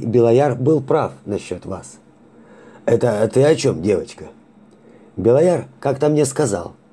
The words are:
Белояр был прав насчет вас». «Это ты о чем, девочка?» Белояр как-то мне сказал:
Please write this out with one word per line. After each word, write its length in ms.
Белояр 480
был 280
прав 320
насчет 400
вас». 320
«Это 480
ты 100
о 120
чем, 260
девочка?» 440
Белояр 480
как-то 300
мне 160
сказал: 480